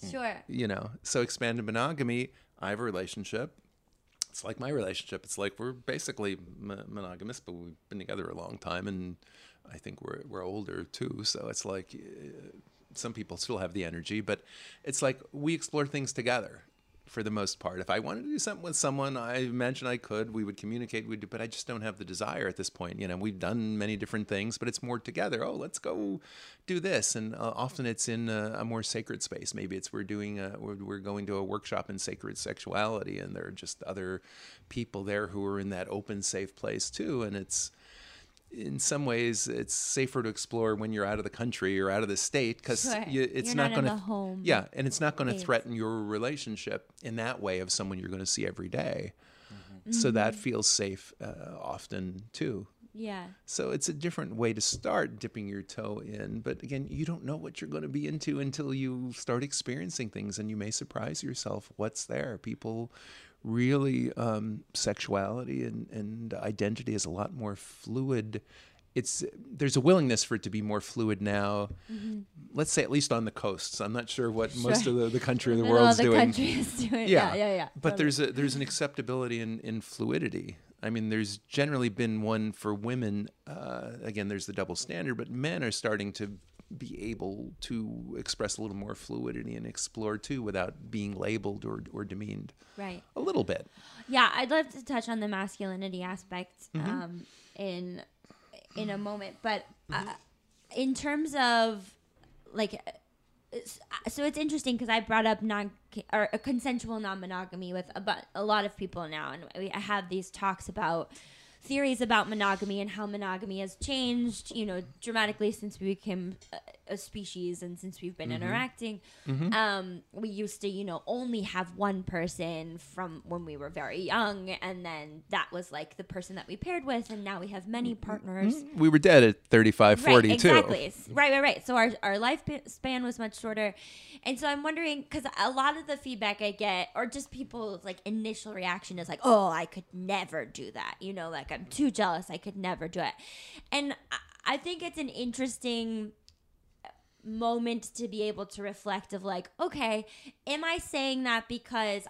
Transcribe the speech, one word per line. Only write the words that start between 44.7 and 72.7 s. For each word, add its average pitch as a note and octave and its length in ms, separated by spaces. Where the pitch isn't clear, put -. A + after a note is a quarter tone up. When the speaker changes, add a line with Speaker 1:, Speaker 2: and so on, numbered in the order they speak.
Speaker 2:
and C3 160
it's C3 140
not D3+ 160
gonna B2+ 160
Speaker 1:
base. G#2 100
Speaker 2:
threaten A#2+ 300
your A2 300
relationship G#2+ 840
in A2+ 140
that A2+ 240
way F#2 180
of F#2 100
someone F#2+ 300
you're F#2+ 80
gonna F#2+ 180
see - 220
every F#2 220
day. - 420
So A3+ 200
that A2 220
Speaker 1:
Mm-hmm. - 80
Speaker 2:
feels A2 280
safe, G2 500
uh, - 400
often F#2 720
too. G#2+ 360
Speaker 1:
Yeah. G3+ 320
Speaker 2:
So - 260
it's - 180
a E3 40
different D3+ 440
way A2+ 160
to A2 80
start - 580
dipping G#2 300
your G2+ 140
toe G#2+ 360
in. G#2+ 400
But - 240
again, C3+ 260
you D3 140
don't E3 220
know D#3 100
what D#3+ 240
you're D#3 100
gonna D3+ 200
be D3 180
into D3+ 320
until C#3 340
you B2+ 400
start B2 300
experiencing C#3 680
things, G2+ 280
and G#2+ 100
you A2 60
may G#2 160
surprise A#2 520
yourself A2+ 520
what's G#2+ 300
there. B2+ 320
People A2+ 560
really, B2 720
um, A2 500
sexuality A2+ 920
and, A2+ 260
and A2 420
identity G#2+ 600
is G2 100
a - 60
lot G2 220
more G#2+ 220
fluid. A2+ 840
It's, - 280
there's C#3+ 400
a C3+ 60
willingness C#3 420
for - 120
it G#2 80
to G#2 60
be G#2 140
more G#2 180
fluid G#2+ 400
now, G2+ 480
Speaker 1:
Mm-hmm. G#3+ 300
Speaker 2:
let's D3+ 180